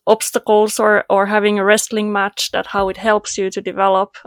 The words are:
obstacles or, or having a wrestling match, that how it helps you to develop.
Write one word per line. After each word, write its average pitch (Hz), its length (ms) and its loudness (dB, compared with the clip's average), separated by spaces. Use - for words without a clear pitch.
obstacles 214 760 0
or, 214 300 2
or 196 160 2
having 208 320 0
a 196 80 0
wrestling 214 480 0
match, 202 380 -4
that 190 160 -4
how 196 220 -2
it 190 80 -8
helps 214 400 -2
you 190 120 -2
to - 120 -8
develop. 190 540 0